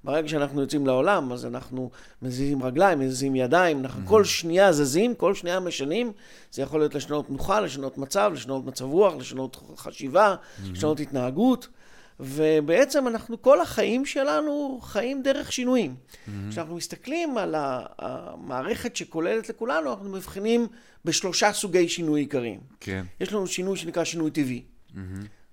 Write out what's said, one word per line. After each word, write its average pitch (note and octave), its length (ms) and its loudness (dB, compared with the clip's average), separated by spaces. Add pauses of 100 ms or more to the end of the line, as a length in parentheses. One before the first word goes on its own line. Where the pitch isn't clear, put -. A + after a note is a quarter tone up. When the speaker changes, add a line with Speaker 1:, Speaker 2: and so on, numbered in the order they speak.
Speaker 1:
ברגע D3+ 240 -2
שאנחנו C#3+ 320 0
יוצאים C#3 260 0
לעולם, C3+ 460 2
אז B2 140 -8
אנחנו B2+ 440 -8 (320)
מזיזים C3 400 -2
רגליים, D3+ 360 4
מזיזים C3 380 0
ידיים, D3 440 4
אנחנו B2+ 180 -8
Speaker 2:
מהמם. F#2+ 100 -8
Speaker 1:
כל G#3 160 8
שנייה E3+ 480 6
זזים, D3+ 420 4
כל F3+ 200 2
שנייה F3 260 -2
משנים. F3+ 520 -2 (400)
זה C3 100 -4
יכול C#3+ 180 0
להיות D3 140 4
לשנות C#3 320 -4
תנוחה, F#3+ 340 0
לשנות C3+ 380 -6
מצב, G3 360 2
לשנות C3 320 -6
מצב B2+ 180 -8
רוח, E3+ 340 4
לשנות B2+ 380 -10 (200)
חשיבה, F3 580 2 (280)
Speaker 2:
מהמם. F#2+ 120 -10
Speaker 1:
לשנות D3+ 260 0
התנהגות. C#3+ 680 0 (520)
ובעצם D#3 880 4
אנחנו, A3+ 340 -6
כל C#4+ 180 8
החיים B3 460 0
שלנו D4 760 -2
חיים C4 400 -4
דרך C4+ 300 -2
שינויים. B3 420 0 (340)
Speaker 2:
מהמם. G2+ 220 -8
Speaker 1:
כשאנחנו D#3+ 260 -8
מסתכלים B3+ 640 -4
על E3+ 160 -2
ה-, C3+ 320 -2 (120)
המערכת C3 960 -8
שכוללת F3 520 -4
לכולנו, C4+ 420 -4
אנחנו G3+ 180 -8
מבחינים G#3+ 580 0 (380)
בשלושה F#3 480 2
סוגי F3+ 360 2
שינוי D#3 320 0
עיקריים. C3 400 -4 (200)
Speaker 2:
כן. F#2+ 240 -6 (160)
Speaker 1:
יש F#3 120 -4
לנו G3 140 -2
שינוי F3+ 300 -2
שנקרא E3 280 -2
שינוי E3 260 -2
טבעי. B2+ 320 -2 (320)
Speaker 2:
מהמם. F#2+ 280 -10 (300)